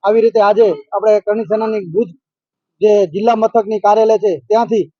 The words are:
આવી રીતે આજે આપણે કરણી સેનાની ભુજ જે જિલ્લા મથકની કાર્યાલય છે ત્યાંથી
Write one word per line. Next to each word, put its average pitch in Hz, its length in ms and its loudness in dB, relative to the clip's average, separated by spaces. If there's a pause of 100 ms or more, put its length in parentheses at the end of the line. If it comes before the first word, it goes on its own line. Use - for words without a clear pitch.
આવી 214 180 0
રીતે 226 180 0
આજે 208 340 2 (200)
આપણે 208 260 0
કરણી 208 240 -4
સેનાની 214 360 -4
ભુજ 190 280 -4 (760)
જે 208 260 2
જિલ્લા 208 280 -2
મથકની 220 440 -2
કાર્યાલય 214 380 2
છે 190 200 -2
ત્યાંથી 208 640 -2